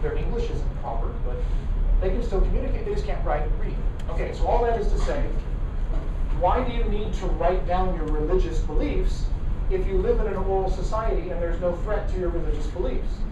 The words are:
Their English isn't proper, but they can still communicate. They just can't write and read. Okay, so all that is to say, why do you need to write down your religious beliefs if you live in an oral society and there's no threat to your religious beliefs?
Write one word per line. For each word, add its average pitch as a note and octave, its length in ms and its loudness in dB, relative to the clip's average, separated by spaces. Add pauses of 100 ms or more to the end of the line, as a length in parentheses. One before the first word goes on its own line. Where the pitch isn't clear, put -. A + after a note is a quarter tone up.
Their - 120 -2
English - 360 -2
isn't - 300 -2
proper, - 260 -2 (180)
but E3 120 -2 (640)
they F#3+ 100 2
can A#3+ 120 0
still F#3+ 200 0
communicate. - 440 2
They - 80 -2
just - 140 0
can't - 180 0
write - 180 0
and - 160 0
read. - 160 0 (340)
Okay, - 240 -2
so - 120 0
all A3+ 200 4
that A3+ 140 2
is - 120 2
to - 80 2
say, - 260 2 (1120)
why B3+ 240 2
do A#3+ 120 -2
you A3 80 2
need G#3+ 320 0
to F#3 120 -2
write F3+ 380 2
down F3+ 300 2
your - 100 -2
religious D#3+ 540 2
beliefs - 680 0 (460)
if F#3 160 0
you F#3+ 100 2
live - 220 2
in G#3 80 0
an G3 80 -2
oral F#3+ 340 0
society F3+ 600 -2
and E3+ 120 -2
there's - 200 -2
no F3 160 0
threat G3+ 320 -2
to F3+ 100 -2
your E3+ 100 0
religious - 380 0
beliefs? - 460 -2 (180)